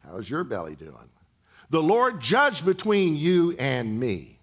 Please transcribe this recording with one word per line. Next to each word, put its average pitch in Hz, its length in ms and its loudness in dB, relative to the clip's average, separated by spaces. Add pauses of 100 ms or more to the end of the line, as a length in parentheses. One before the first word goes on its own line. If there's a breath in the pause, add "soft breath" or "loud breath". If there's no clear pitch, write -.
How's 90 260 -12
your 147 140 -6
belly 87 320 -8
doing?" 69 360 -20 (600 soft breath)
"The 160 120 0
Lord 226 380 2
judge 180 440 2
between 190 500 2
you 170 460 2
and 120 400 -2
me." 90 420 -4